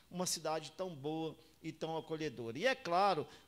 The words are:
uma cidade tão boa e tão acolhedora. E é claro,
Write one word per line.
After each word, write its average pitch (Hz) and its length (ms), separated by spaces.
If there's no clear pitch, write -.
uma 175 160
cidade 160 520
tão 185 180
boa 156 420
e 160 120
tão 160 240
acolhedora. 143 600
E 175 80
é 254 120
claro, 175 500